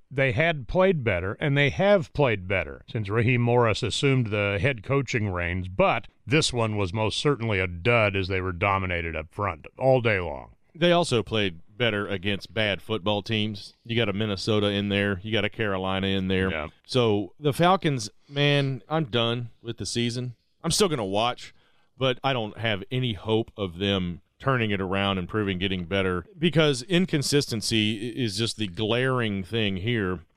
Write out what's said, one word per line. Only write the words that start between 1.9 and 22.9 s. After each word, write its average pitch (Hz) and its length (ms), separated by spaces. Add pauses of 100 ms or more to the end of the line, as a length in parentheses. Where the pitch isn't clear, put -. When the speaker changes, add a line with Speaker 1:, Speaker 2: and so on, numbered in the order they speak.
Speaker 1:
played 110 340
better 76 420
since 107 200
Raheem 120 320
Morris 120 400
assumed 131 460
the 101 320
head 123 220
coaching 127 480
reins, 90 380
but 131 380 (200)
this 151 280
one 110 240
was 95 140
most 110 260
certainly 113 420
a 92 60
dud 101 500
as 92 120
they 95 140
were 92 100
dominated 90 640
up 80 140
front 92 360 (120)
all 131 240
day 107 180
long. 69 300 (240)
Speaker 2:
They 175 180
also 151 300
played 98 380 (180)
better 104 280
against 95 460
bad 104 300
football 104 400
teams. 107 500 (140)
You 117 100
got 113 140
a - 20
Minnesota 104 540
in 101 240
there. 101 320
You 107 100
got 104 140
a - 20
Carolina 95 600
in 95 200
there. 95 220
Speaker 1:
Yeah. 78 160 (180)
Speaker 2:
So 107 560
the 147 140
Falcons, 160 560 (180)
man, 143 580
I'm 156 200
done 117 420 (140)
with 113 160
the 101 80
season. 120 480 (280)
I'm 165 80
still 202 200
gonna 120 160
watch, 110 480 (420)
but 127 260
I 135 120
don't 107 240
have 104 320